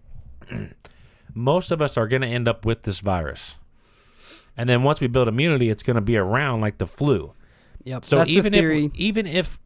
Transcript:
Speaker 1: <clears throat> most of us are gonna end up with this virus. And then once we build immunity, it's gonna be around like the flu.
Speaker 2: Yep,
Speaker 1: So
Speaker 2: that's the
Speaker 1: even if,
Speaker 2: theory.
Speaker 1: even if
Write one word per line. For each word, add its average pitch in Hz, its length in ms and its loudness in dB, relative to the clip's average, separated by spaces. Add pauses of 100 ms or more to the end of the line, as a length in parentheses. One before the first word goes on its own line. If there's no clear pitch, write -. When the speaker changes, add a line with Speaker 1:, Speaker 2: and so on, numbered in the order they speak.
(500)
Speaker 1:
<clears throat> - 40 -12 (800)
most 139 360 0
of 160 120 0
us 139 140 -2
are 113 120 2
gonna 131 180 0
end 120 220 -2
up 113 160 -2
with 113 200 -2
this 98 160 -4
virus. 90 560 -4 (1000)
And 120 120 -2
then 123 140 4
once 143 180 2
we 135 80 2
build 120 200 2
immunity, 127 400 2
it's 107 140 -2
gonna 117 180 0
be 110 160 2
around 117 440 0
like 104 180 -2
the 95 80 -4
flu. 117 460 -2 (520)
Speaker 2:
Yep, 127 200 -10
Speaker 1:
So 147 120 2
Speaker 2:
that's 151 140 4
the 170 80 4
Speaker 1:
even 208 160 4
if, 202 60 4
Speaker 2:
theory. 151 340 2
Speaker 1:
even 208 320 -2
if 170 400 -4